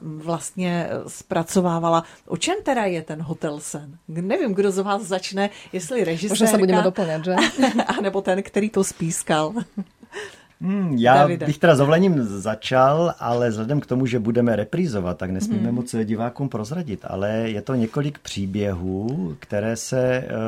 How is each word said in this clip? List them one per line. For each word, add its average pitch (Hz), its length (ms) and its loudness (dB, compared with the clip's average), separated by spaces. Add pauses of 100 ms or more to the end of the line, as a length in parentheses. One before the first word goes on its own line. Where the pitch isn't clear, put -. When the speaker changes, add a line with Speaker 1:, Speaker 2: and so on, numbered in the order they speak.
Speaker 1:
vlastně, 165 880 -4
eh, - 160 -6
zpracovávala? 165 960 0 (220)
O 165 100 -6
čem 339 260 -2
teda 240 220 0
je 175 180 -2
ten 160 200 -10
Hotel 151 380 -6
Sen? 147 380 -12 (100)
Nevím, 190 460 -2
kdo 196 160 2
z 185 120 -2
vás 202 200 -2
začne, 190 480 -2 (220)
jestli 185 260 -6 (300)
Speaker 2:
Možná 220 180 2
se 214 120 4
budeme 185 240 4
Speaker 1:
režisérka, - 0 -
Speaker 2:
doplňat, 165 420 0
že? 180 100 0 (300)
Speaker 1:
<laughs> 240 340 2
anebo 196 240 -2
ten, 190 200 0
který 214 280 -2
to 196 140 2
spískal. 165 680 -2 (1080)
Speaker 3:
Hmm, 185 380 -2
já 120 160 8
Speaker 1:
Davide. 143 320 6
Speaker 3:
bych 147 120 0
teda 165 160 8
s 127 40 4
dovolením 160 460 6
začal, 127 920 2
ale 120 320 0
vzhledem 110 300 -2
k - 60 -6
tomu, 127 200 0
že 123 120 0
budeme 117 380 2
reprízovat, 104 600 -2
tak 92 120 -4
nesmíme 110 360 -2
Speaker 1:
Hmm. 120 80 0
Speaker 3:
moc 123 200 -4 (100)
divákům 123 440 -4
prozradit, 117 600 -6
ale 95 220 -2
je 110 320 -2
to 135 120 -4
několik 139 440 -2
příběhů, 101 1200 -4
které 110 360 -4
se, 127 240 -4
eh, 127 280 0 (200)